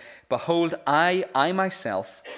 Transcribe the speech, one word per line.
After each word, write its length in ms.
"Behold, 440
I, 480
I 180
myself 680